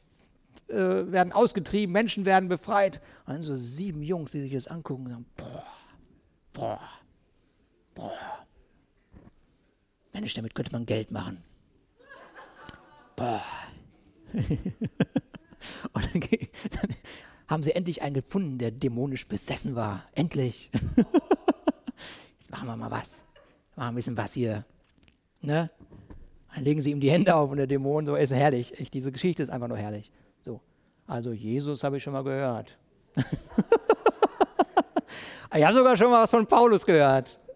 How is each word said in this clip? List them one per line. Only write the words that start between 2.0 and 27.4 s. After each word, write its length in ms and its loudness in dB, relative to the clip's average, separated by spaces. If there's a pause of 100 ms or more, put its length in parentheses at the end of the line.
werden 220 4
befreit. 540 0 (240)
Und 80 -8
dann 80 -8
so 140 -6
sieben 480 -8
Jungs, 280 -6
die 100 -8
sich 120 -8
das 140 -6
angucken 380 -10
und 60 -10
sagen, 140 -14 (100)
„Boah, 280 -14 (880)
boah, 260 -6 (1160)
boah. 500 -12 (1700)
Mensch, 220 -8
damit 200 -10
könnte 160 -6
man 140 -6
Geld 260 -4
machen. 320 -10 (1700)
Boah.“ 280 -2 (880)
<laughs> 20 -8
Und 1800 -6
dann 80 0
ge-, 280 -2 (200)
dann 260 -6 (520)
haben 160 -2
sie 80 0
endlich 320 -4
einen 100 -4
gefunden, 460 -4
der 120 -2
dämonisch 560 -4
besessen 480 -6
war. 280 -4 (100)
Endlich. 640 -2
<laughs> 40 -2 (1700)
„Jetzt 60 -20
machen 160 -12
wir 80 -8
mal 160 -10
was. 300 -8 (540)
Machen 120 -6
wir 40 -6
ein 40 -6
bisschen 220 -4
was 160 -6
hier.“ 320 -2 (760)
Ne? 300 -2 (840)
Dann 100 -8
legen 160 2
sie 120 0
ihm 80 -4
die 100 4
Hände 260 6
auf 140 4